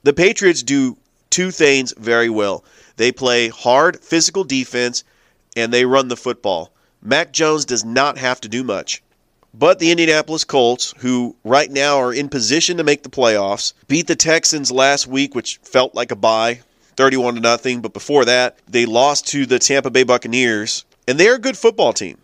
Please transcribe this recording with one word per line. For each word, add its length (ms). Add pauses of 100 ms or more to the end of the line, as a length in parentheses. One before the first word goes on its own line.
The 100
Patriots 520
do 320 (340)
two 220
things 440
very 320
well. 360 (320)
They 160
play 340
hard 560
physical 400
defense, 640 (500)
and 180
they 120
run 240
the 80
football. 560 (280)
Mac 320
Jones 320
does 200
not 340
have 220
to 80
do 160
much. 400 (500)
But 240
the 140
Indianapolis 500
Colts, 560
who 460
right 260
now 300
are 120
in 160
position 500
to 40
make 220
the 40
playoffs, 640 (140)
beat 220
the 80
Texans 560
last 340
week, 300
which 260
felt 320
like 160
a 60
bye, 420 (380)
thirty-one 400
to 40
nothing. 420
But 100
before 320
that, 420
they 180
lost 440
to 180
the 140
Tampa 300
Bay 120
Buccaneers. 840 (220)
And 140
they're 160
a 20
good 180
football 360
team. 300